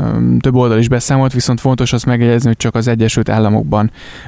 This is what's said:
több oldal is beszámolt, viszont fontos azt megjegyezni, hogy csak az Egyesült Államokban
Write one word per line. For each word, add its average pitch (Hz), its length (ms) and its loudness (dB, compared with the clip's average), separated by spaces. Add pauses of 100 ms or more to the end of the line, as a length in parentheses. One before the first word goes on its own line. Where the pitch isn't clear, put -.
(400)
több 127 160 2
oldal 120 220 2
is 117 100 2
beszámolt, 131 460 0
viszont 123 260 -2
fontos 127 340 0
azt 117 120 -2
megjegyezni, 120 420 2
hogy 113 100 0
csak - 180 -4
az 117 120 -2
Egyesült 113 420 0
Államokban 107 640 0 (360)